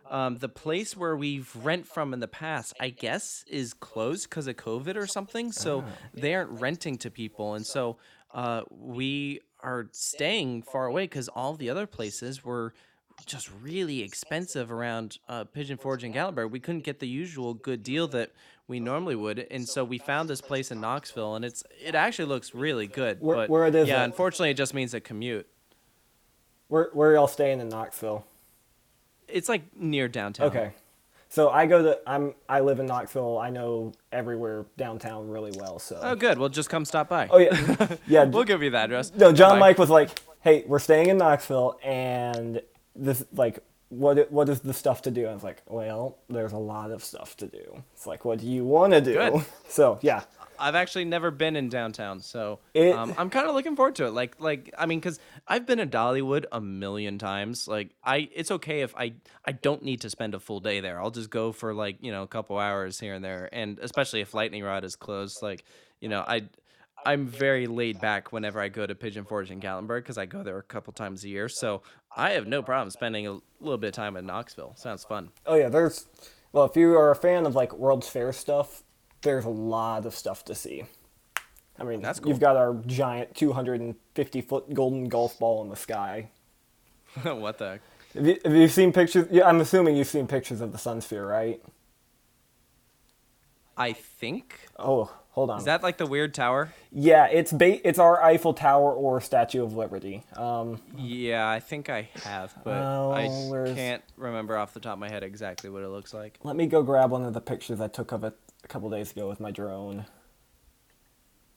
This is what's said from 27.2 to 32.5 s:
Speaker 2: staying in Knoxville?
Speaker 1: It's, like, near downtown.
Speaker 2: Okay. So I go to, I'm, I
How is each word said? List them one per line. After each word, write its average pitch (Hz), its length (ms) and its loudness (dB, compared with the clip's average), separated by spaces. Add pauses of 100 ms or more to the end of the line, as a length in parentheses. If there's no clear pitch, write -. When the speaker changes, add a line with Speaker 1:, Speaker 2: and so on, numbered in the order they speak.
Speaker 2:
staying 135 320 0
in 117 100 -8
Knoxville? 110 560 -8 (1000)
Speaker 1:
It's, 175 200 -4
like, 180 280 -4
near 143 320 -2
downtown. 117 400 -2
Speaker 2:
Okay. 113 240 -2 (580)
So 151 220 4
I 151 160 6
go 170 160 8
to, 156 240 4
I'm, 143 260 -2 (160)
I 139 120 2